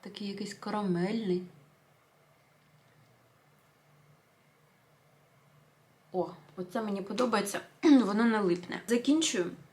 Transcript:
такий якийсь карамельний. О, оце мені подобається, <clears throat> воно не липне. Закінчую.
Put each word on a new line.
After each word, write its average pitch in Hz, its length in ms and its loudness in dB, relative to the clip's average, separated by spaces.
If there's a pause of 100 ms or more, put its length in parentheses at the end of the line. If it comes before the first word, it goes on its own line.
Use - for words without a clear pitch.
такий 202 260 -12
якийсь 196 260 -10
карамельний. 196 880 -2 (4000)
О, 175 160 0 (300)
оце 190 240 -6
мені 202 200 -6
подобається, 208 580 -2 (120)
<clears throat> - 120 -16
воно 233 400 6
не 226 160 2
липне. 175 480 -2
Закінчую. 240 640 0 (220)